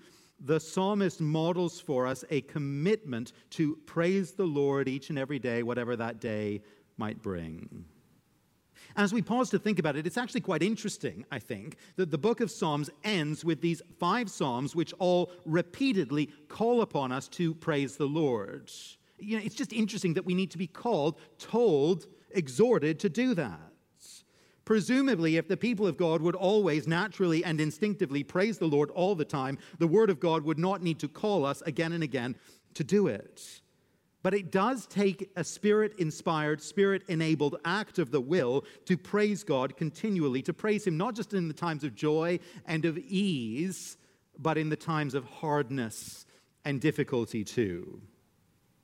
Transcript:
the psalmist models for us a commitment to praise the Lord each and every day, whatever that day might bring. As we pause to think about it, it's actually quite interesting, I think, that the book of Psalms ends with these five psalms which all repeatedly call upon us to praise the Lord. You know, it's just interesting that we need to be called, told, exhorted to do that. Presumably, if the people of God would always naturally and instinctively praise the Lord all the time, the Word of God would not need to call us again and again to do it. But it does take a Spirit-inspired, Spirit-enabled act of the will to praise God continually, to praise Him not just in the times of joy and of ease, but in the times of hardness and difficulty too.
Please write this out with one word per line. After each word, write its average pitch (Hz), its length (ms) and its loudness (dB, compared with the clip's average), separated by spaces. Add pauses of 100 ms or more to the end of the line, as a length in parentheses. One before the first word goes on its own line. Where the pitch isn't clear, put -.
(400)
the 151 200 0
psalmist 190 600 0
models 165 580 0
for 127 280 0
us 131 240 -4
a 143 100 0
commitment 143 920 -2 (180)
to 156 240 0 (100)
praise 180 460 0
the 190 140 -2
Lord 139 420 2
each 135 240 -6
and 143 80 -2
every 135 180 -4
day, 120 240 0
whatever 120 360 -2
that 113 220 -4
day 107 440 -4 (340)
might 110 240 -6
bring. 85 640 -8 (1080)
As 202 180 2
we 233 80 2
pause 240 300 0
to 185 80 4
think 208 180 0
about 156 180 0
it, 156 120 -4
it's 175 100 -6
actually 240 240 -4
quite 160 220 -2
interesting, 175 680 -4
I 143 60 -6
think, 110 380 -10 (220)
that 185 120 0
the 156 80 -2
book 226 240 2
of 208 80 0
Psalms 147 400 -2 (140)
ends 160 420 0
with 160 160 0
these 170 200 0 (180)
five 196 300 2
psalms 135 460 -2
which 165 220 -2
all 180 340 2 (140)
repeatedly 165 840 0 (160)
call 233 340 2
upon 139 300 -2
us 131 180 -4
to 165 240 0
praise 147 440 -2
the 147 100 0
Lord. 135 640 -2 (480)
You 208 180 -4
know, 202 60 -6
it's 220 100 -6
just 254 200 -6
interesting 202 420 0
that 180 100 -2
we 180 80 0
need 185 180 0
to - 60 -12
be 180 80 -4
called, 165 540 0 (180)
told, 170 680 2 (240)
exhorted 160 680 4
to 202 100 0
do 240 240 2
that. 120 260 -2 (1040)
Presumably, 214 720 2
if 160 100 0
the 190 80 0
people 208 320 0
of 165 80 0
God 165 260 2
would 175 140 2
always 180 520 2
naturally 175 540 2
and 156 200 0
instinctively 151 600 -2
praise 190 360 0
the 175 80 0
Lord 147 260 2
all 190 240 2
the 156 80 0
time, 139 340 -4 (220)
the 170 80 4
Word 208 220 6
of 165 100 2
God 160 240 2
would 147 160 -2
not 185 240 0
need 165 160 0
to 151 80 -4
call 190 380 0
us 139 160 -2
again 165 320 -2
and 165 100 0
again 127 320 -2 (380)
to 165 100 -4
do 180 240 4
it. - 540 -8 (600)
But 185 100 2
it 196 180 -2
does 214 340 2
take 196 520 0
a 170 60 0
Spirit-inspired, 175 1160 0
Spirit-enabled 160 1040 2
act 190 340 -2
of 147 140 0
the 143 80 2
will 135 460 2 (180)
to 185 140 2
praise 208 480 0
God 135 320 0
continually, 156 640 0
to 160 120 -4
praise 214 320 -2
Him 165 120 0
not 208 180 0
just 226 180 -8
in 175 140 0
the 156 60 -6
times 156 320 -4
of 123 100 -6
joy 160 440 0 (260)
and 160 180 -2
of 165 140 0
ease, 175 1000 -2 (420)
but 151 200 0
in 156 100 -2
the 151 80 -2
times 151 380 -2
of 135 100 -2
hardness 135 1040 -4 (400)
and 139 160 -2
difficulty 123 640 0
too. 95 560 -4 (840)